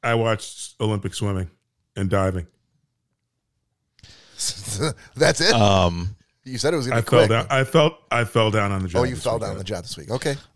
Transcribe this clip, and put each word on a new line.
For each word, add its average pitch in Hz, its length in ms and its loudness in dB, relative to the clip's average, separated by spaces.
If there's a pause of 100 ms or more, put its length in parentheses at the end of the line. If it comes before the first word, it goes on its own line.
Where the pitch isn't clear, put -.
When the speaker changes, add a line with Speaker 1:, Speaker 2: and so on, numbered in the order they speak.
Speaker 1:
I 117 120 2
watched 113 640 -2
Olympic 104 320 -2
swimming 95 360 -4 (460)
and 107 140 -2
diving. 95 380 0 (1500)
Speaker 2:
<laughs> - 1160 -8
That's 156 260 2
it? 170 120 4
Speaker 3:
Um, 95 640 2 (280)
Speaker 2:
You 127 140 -10
said 147 160 0
it 170 40 0
was 127 100 -4
gonna 120 100 -2
Speaker 1:
I 117 40 0
Speaker 2:
be - 80 -4
Speaker 1:
fell 120 100 6
Speaker 2:
quick. 110 100 6
Speaker 1:
down, 113 200 0
I 135 140 2
felt, 151 300 2 (180)
I 117 140 0
fell 107 260 2
down 104 200 0
on 98 120 -2
the 92 60 -4
job 90 120 0
Speaker 2:
Oh, - 20 4
you 127 120 -2
Speaker 1:
this - 80 -10
Speaker 2:
fell 120 120 0
Speaker 1:
week, 113 60 -4
Speaker 2:
down 107 100 -6
on 82 40 -6
Speaker 1:
guys. 98 80 -8
Speaker 2:
the 92 60 -10
job 90 140 -6
this - 140 -12
week. 78 140 -12
Okay. 139 240 -4 (200)